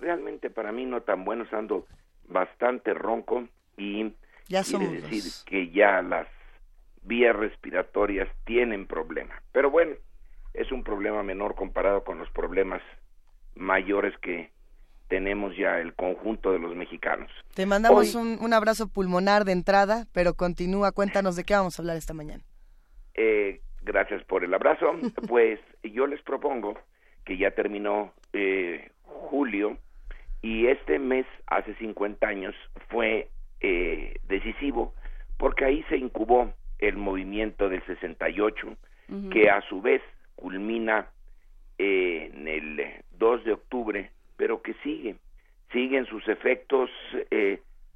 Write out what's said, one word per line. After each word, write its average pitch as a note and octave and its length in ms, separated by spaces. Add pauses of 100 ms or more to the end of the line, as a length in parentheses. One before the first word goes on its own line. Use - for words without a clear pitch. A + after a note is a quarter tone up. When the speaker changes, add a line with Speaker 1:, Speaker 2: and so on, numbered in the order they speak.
Speaker 1:
realmente D#3 500
para G#2+ 220
mí B2 140
no B2+ 160
tan F#2 220
buenos, A2+ 280
ando G#2+ 340 (420)
bastante A2 640
ronco A2+ 540 (280)
y G2+ 320 (400)
Speaker 2:
Ya F#3 160
Speaker 1:
quiere - 0
Speaker 2:
somos F#3+ 280
Speaker 1:
decir A2+ 300
Speaker 2:
dos. E2+ 240
Speaker 1:
que F#2 240
ya G2 320
las F2 240 (760)
vías A#2 340
respiratorias G2 920 (160)
tienen A#2 420
problema. D#2+ 540 (120)
Pero C#3 180
bueno, E3 240 (580)
es - 200
un B2 100
problema G#2+ 400
menor G2 320
comparado G2 480
con E2+ 160
los E2+ 120
problemas F#2 520 (720)
mayores F#2+ 680
que E2+ 300 (580)
tenemos F#2+ 480
ya F#2 240
el E2+ 140
conjunto F#2+ 580
de F2+ 60
los E2+ 160
mexicanos. E2+ 560 (240)
Speaker 2:
Te F#3+ 120
mandamos G#3+ 480
Speaker 1:
Hoy A#3 60
Speaker 2:
un, A3+ 200
un A#3 120
abrazo A3 360
pulmonar G3 560
de F#3+ 80
entrada, G3 600
pero F3+ 220
continúa, F#3 580
cuéntanos G3 440
de F3+ 80
qué G#3 100
vamos F#3+ 240
a E3+ 40
hablar E3 140
esta D#3 180
mañana. D3+ 280 (720)
Speaker 1:
Eh, G#2 460 (220)
gracias G2+ 420
por F#2 200
el F2+ 100
abrazo. D3 380 (160)
Speaker 2:
<laughs> - 200
Speaker 1:
Pues A2+ 320 (220)
yo A2+ 240
les C#3+ 160
propongo A#2 560 (460)
que F#2+ 120
ya G2 160
terminó, G#2 600 (200)
eh, F#2+ 580 (120)
julio, A2+ 760 (640)
y A2+ 240
este C#3+ 320
mes, C3 280 (200)
hace G2 300
cincuenta G#2 520
años, G2 260 (340)
fue, A2 400 (320)
eh, E2+ 640
decisivo, A2+ 720 (440)
porque C3 260
ahí C#3 240
se D#3+ 80
incubó A#2+ 560 (260)
el G2+ 180
movimiento G2+ 720
del F#2 180
sesenta E2+ 420
y E2+ 120
ocho, G#2+ 360 (320)
Speaker 3:
Ujú. G3 220
Speaker 1:
que G#2+ 180
a G2+ 200
su F#2+ 120
vez C3 220 (320)
culmina, G#2+ 760 (680)
eh, F2+ 560
en D2 140
el D#2 340 (280)
dos A#2 340
de A2 80
octubre, G2+ 580 (260)
pero A2+ 240
que A2 220
sigue, C#3+ 340 (560)
siguen B2+ 340
sus G#2+ 220
efectos, B2+ 600 (400)
eh, G2 320 (320)